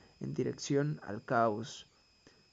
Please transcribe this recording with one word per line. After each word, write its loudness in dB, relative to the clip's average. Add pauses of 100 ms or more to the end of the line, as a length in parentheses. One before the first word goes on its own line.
(220)
en -4
dirección 0
al -6
caos. 0 (640)